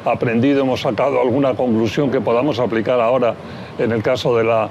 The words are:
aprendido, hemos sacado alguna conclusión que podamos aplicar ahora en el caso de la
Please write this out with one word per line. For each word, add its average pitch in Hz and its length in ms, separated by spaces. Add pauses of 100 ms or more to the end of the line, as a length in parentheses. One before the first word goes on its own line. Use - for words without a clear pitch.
aprendido, 127 600
hemos 127 180
sacado 131 400
alguna 131 320
conclusión 117 580
que 135 80
podamos 120 400
aplicar 117 400
ahora 120 340 (460)
en 113 140
el 113 100
caso 127 320
de 113 80
la 110 280